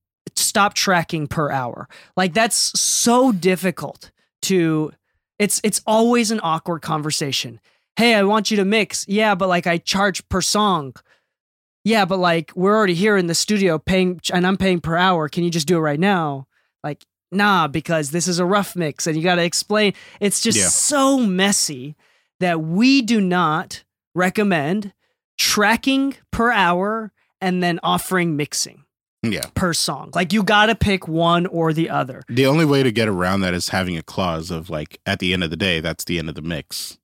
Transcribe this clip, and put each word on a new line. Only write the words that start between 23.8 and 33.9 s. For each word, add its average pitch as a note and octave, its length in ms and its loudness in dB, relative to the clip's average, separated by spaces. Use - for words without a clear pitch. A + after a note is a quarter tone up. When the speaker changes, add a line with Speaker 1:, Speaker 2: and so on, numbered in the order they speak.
Speaker 1:
recommend F#3 760 0
tracking C4+ 760 2
per A#3 180 2
hour G3+ 600 0
and F3+ 220 0
then E3+ 200 0
offering F3 540 0
mixing - 480 -6
Speaker 2:
Yeah. A#2 200 -2
Speaker 1:
per F3 200 0
song. D3 400 -4
Like, E3+ 180 0
you G#3+ 100 2
gotta G#3+ 320 4
pick F#3+ 320 0
one E3+ 400 2
or E3 260 0
the D#3+ 180 -2
other. C3 380 -4
Speaker 2:
The C3 180 2
only D#3 180 4
way C#3+ 180 4
to C3 80 4
get A2 160 0
around F#2+ 360 0
that F2+ 120 0
is F2 140 -4
having F#2 280 -2